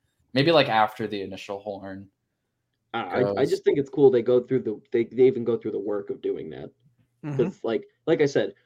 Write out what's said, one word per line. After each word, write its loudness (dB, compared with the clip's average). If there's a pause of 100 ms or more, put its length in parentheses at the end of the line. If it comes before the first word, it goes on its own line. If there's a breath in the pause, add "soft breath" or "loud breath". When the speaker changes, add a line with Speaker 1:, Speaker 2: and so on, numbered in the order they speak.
(320)
Speaker 1:
Maybe, 2
like, 4
after 0
the -8
initial -12
horn -12 (840)
Speaker 2:
I, -6
I, -2
I 2
Speaker 1:
goes. -
Speaker 2:
just -2
think 2
it's -4
cool 6
they 4
go 4
through -2
the, -6 (120)
they, 2
they 4
even 2
go 0
through -6
the -6
work -6
of -10
doing -6
that. -14 (540)
Speaker 3:
Mm-hmm. -8
Speaker 2:
'Cause, -2
like, -2 (220)
like 2
I 2
said, -2 (120)